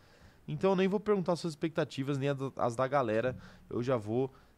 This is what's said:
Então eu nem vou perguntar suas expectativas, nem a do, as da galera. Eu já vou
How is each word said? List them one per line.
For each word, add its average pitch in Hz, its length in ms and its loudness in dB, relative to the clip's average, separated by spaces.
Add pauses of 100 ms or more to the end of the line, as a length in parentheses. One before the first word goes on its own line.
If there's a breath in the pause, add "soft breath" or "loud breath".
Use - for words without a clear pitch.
(480 soft breath)
Então 151 240 2
eu 196 40 4
nem 190 120 4
vou 202 120 2
perguntar 196 360 0
suas 165 180 -4
expectativas, 147 640 -2
nem 139 120 0
a 143 40 2
do, 135 220 -6
as 120 200 0
da 131 120 0
galera. 117 480 2 (340 loud breath)
Eu 120 140 -2
já 127 140 2
vou 113 360 -2 (240 soft breath)